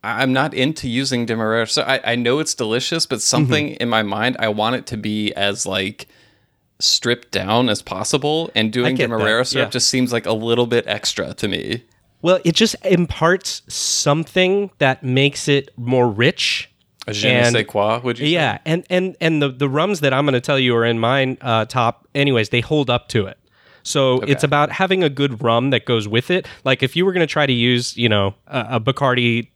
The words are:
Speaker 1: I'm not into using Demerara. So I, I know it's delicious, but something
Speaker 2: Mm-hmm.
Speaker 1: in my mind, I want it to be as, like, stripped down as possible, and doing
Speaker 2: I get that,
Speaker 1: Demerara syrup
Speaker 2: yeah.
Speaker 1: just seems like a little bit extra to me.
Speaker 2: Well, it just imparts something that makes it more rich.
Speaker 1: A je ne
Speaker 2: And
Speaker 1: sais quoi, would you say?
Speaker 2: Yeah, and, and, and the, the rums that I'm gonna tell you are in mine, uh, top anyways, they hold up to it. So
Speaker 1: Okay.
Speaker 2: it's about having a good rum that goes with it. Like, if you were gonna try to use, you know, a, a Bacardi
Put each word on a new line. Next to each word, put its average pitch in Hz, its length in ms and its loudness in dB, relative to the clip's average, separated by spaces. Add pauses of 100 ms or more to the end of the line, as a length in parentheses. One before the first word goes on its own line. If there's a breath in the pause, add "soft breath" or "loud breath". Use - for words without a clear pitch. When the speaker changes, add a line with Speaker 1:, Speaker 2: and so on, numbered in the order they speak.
Speaker 1:
I'm 117 320 0
not 139 180 0
into 135 340 -2
using 127 380 -2
Demerara. 113 420 0
So - 140 -2
I, 120 320 -2
I - 20 0
know 123 260 0
it's 156 140 -4
delicious, 127 520 -2
but 117 160 -4
something 151 460 2
Speaker 2:
Mm-hmm. - 140 -6
Speaker 1:
in 120 60 -2
my 110 140 2
mind, 104 360 -2
I 113 120 0
want 107 260 0
it - 120 -8
to 113 100 -8
be 107 340 -2
as, 101 320 -2
like, 95 440 -4 (720 soft breath)
stripped - 520 0
down 107 380 2
as 104 140 -2
possible, 147 720 -2
and 110 180 0
doing 123 140 0
Speaker 2:
I - 60 2
get 127 160 0
that, 117 100 -2
Speaker 1:
Demerara 110 260 2
syrup 127 240 -2
Speaker 2:
yeah. - 20 -10
Speaker 1:
just 123 180 0
seems 127 240 0
like 120 140 -2
a 113 60 0
little 117 340 2
bit 117 200 0
extra - 480 -4
to - 140 -4
me. 92 360 -6 (360)
Speaker 2:
Well, 180 240 2
it 165 100 2
just 220 200 2 (100)
imparts 175 840 0
something 185 1120 0
that 131 240 2
makes 135 460 0
it 139 280 2
more 123 320 2
rich. - 640 0 (360)
Speaker 1:
A 107 60 -6
je 104 160 0
ne 127 60 4
Speaker 2:
And 120 200 4
Speaker 1:
sais 110 120 0
quoi, 107 360 0
would 120 160 -2
you 139 80 -2
say? 151 60 2
Speaker 2:
Yeah, 151 320 0
and, 165 260 -2
and, 180 300 -2
and 160 220 2
the, 143 80 0
the 131 180 -2
rums 160 320 0
that 143 140 2
I'm 139 100 2
gonna 135 160 2
tell 139 180 0
you 123 160 2
are 117 120 2
in 117 120 0
mine, 131 440 0
uh, 113 240 0
top 120 480 -2
anyways, 135 340 2
they 120 120 2
hold 147 300 0
up 120 200 -2
to 104 160 0
it. - 120 -16 (440 soft breath)
So 131 400 0
Speaker 1:
Okay. 143 100 0
Speaker 2:
it's 135 100 -2
about 147 300 0
having 185 320 0
a 147 60 2
good 131 320 -4
rum 117 280 2
that 120 140 0
goes 110 240 0
with 113 220 0
it. 180 160 -2 (180 loud breath)
Like, 131 180 0
if 131 140 -2
you 175 80 2
were 190 80 2
gonna 175 140 2
try 151 180 0
to 135 80 0
use, 120 440 2
you 117 120 0
know, 98 260 2 (120)
a, 120 260 -4
a 117 80 -2
Bacardi 120 760 0